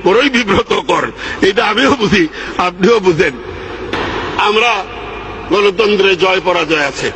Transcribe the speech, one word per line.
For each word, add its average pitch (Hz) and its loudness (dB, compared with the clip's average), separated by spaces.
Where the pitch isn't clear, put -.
বড়ই 233 4
বিব্রতকর, 196 0
এটা 196 0
আমিও 262 2
বুঝি, 180 4
আপনিও 190 2
বুঝেন। 160 2
আমরা 220 2
গণতন্ত্রে 202 2
জয় 185 2
পরাজয় 160 0
আছে 131 -6